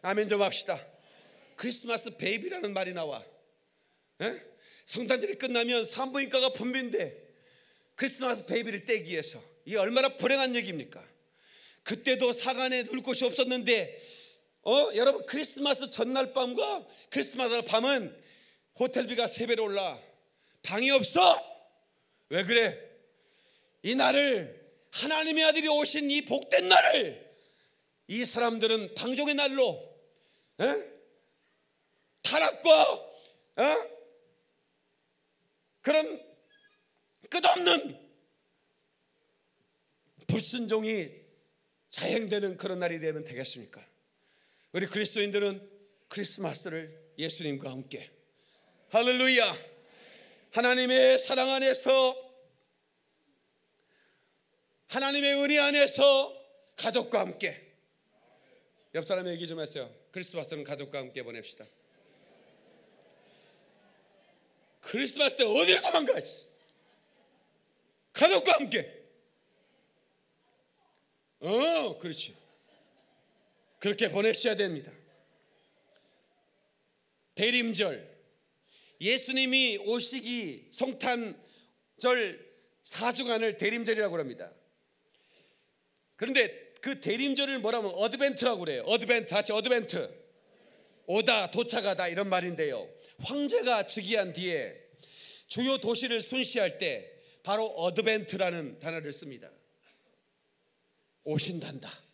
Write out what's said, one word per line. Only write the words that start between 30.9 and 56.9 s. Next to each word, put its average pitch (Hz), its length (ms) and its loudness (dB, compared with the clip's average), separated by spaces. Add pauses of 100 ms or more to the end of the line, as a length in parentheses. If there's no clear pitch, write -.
타락과, 311 880 4 (500)
에? 262 160 4 (2000)
그런 311 420 2 (1040)
끝없는 339 720 2 (2250)
불순종이 220 840 -2 (800)
자행되는 202 680 -2
그런 185 220 -6
날이 170 220 -2
되면 156 240 -4
되겠습니까? 127 600 -12 (840)
우리 185 140 -2
그리스도인들은 202 840 -2 (380)
크리스마스를 165 1120 -8
예수님과 147 520 -6
함께, 131 400 -14 (800)
할렐루야, 247 840 4 (800)
하나님의 254 640 6
사랑 262 320 2
안에서, 262 640 4 (2750)
하나님의 277 480 2
은혜 285 240 4
안에서 285 760 4 (440)
가족과 226 440 0